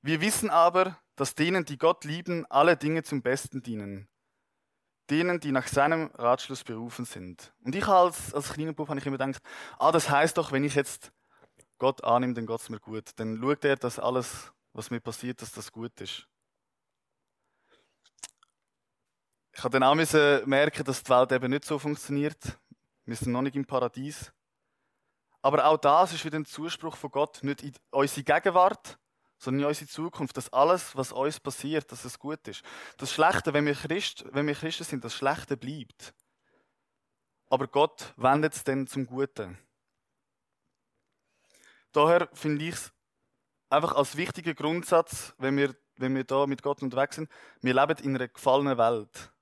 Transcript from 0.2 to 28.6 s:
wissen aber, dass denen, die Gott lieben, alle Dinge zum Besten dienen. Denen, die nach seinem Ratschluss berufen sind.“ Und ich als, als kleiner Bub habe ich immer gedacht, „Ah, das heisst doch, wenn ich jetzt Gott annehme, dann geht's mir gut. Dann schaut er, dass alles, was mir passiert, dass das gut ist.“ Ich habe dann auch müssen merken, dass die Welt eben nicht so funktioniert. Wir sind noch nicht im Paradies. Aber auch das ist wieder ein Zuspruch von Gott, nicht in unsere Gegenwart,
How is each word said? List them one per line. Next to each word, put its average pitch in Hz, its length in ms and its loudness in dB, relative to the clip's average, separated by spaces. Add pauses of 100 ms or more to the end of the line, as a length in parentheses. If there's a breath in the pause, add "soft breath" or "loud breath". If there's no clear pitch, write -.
wissen 208 300 0
aber, 175 500 4 (140)
dass - 180 -2
denen, 170 320 2
die 143 120 -8
Gott 165 280 2
lieben, 170 400 -6
alle 156 320 6
Dinge 156 260 -2
zum 139 200 -4
Besten 131 400 -4
dienen. 101 440 -10 (1000)
Denen, 170 300 2
die 147 120 -4
nach 131 160 0
seinem 156 460 2
Ratschluss 123 500 0
berufen 117 420 -10
sind.“ - 460 -16 (120)
Und 131 100 -6
ich 196 140 -2
als, 180 460 4
als 143 200 -6
kleiner 156 200 -6
Bub 151 160 -6
habe 143 100 -4
ich 139 80 -10
immer 135 100 -4
gedacht, 135 240 -4 (380 loud breath)
„Ah, 156 120 6
das 160 180 2
heisst 147 280 4
doch, 151 140 -2
wenn 135 120 0
ich 143 120 -2
jetzt - 360 -2 (680 soft breath)
Gott 131 240 0
annehme, 123 320 2
dann 117 100 -6
geht's 113 240 -6
mir 110 100 -10
gut. 107 360 -12
Dann 110 260 -8
schaut 143 240 -2
er, 139 100 4
dass 123 240 -6
alles, 120 540 -4 (180)
was - 200 -12
mir 117 100 -6
passiert, 120 400 -10
dass - 100 -14
das - 200 -16
gut 113 280 -14
ist.“ - 260 -14 (3250)
Ich - 120 -14
habe 123 100 0
dann 131 100 4
auch 139 120 8
müssen 147 520 4
merken, 143 380 2
dass 131 180 -4
die - 60 -14
Welt 127 240 6
eben 127 160 0
nicht 143 160 -2
so 151 140 -4
funktioniert. 147 800 -6 (440)
Wir 117 120 -8
sind 120 180 -4
noch 127 80 -2
nicht 135 140 -4
im 139 100 -4
Paradies. 131 680 -6 (1120)
Aber 139 240 4
auch 156 120 6
das 160 360 4
ist 160 100 -10
wieder 156 140 -6
ein 151 80 -6
Zuspruch 160 500 -10
von 143 140 -12
Gott, - 320 -2
nicht 139 220 -6
in 143 100 -14 (160)
unsere 139 340 0
Gegenwart, 180 760 2 (400)